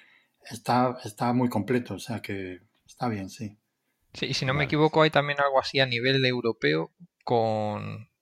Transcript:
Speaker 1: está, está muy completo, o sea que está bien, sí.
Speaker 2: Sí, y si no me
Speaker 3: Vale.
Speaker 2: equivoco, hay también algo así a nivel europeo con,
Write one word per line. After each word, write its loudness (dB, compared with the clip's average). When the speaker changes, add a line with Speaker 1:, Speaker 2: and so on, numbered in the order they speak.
Speaker 1:
está, 0
está -4
muy 2
completo, -2
o -8
sea -8
que -10
está -8
bien, -6
sí. -12
Speaker 2:
Sí, -6
y -4
si -4
no 0
me 0
Speaker 3:
Vale. 0
Speaker 2:
equivoco, 4
hay 6
también 2
algo 4
así 0
a 6
nivel 2
europeo 0
con, -2